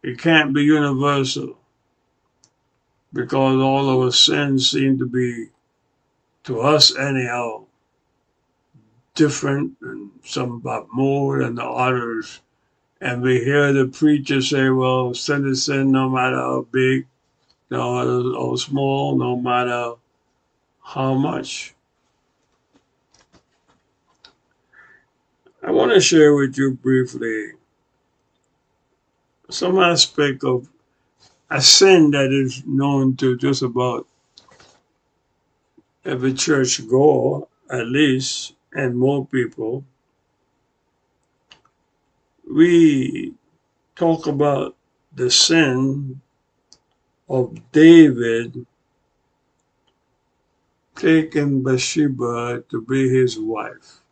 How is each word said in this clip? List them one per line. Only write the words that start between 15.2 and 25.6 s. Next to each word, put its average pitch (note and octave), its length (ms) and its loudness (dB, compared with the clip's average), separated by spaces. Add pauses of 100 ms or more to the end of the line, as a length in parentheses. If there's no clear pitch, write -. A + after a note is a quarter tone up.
is C3 200 -2
sin C3+ 260 0
no C3 180 2
matter B2+ 280 -2
how B2+ 340 -4
big, C3 340 0 (640)
no B2 260 -4
matter B2 440 -2
how B2+ 160 -4
small, C#3 600 -4
no B2 180 -2
matter B2 600 -4 (840)
how C3+ 320 -4
much." - 640 -6 (3750)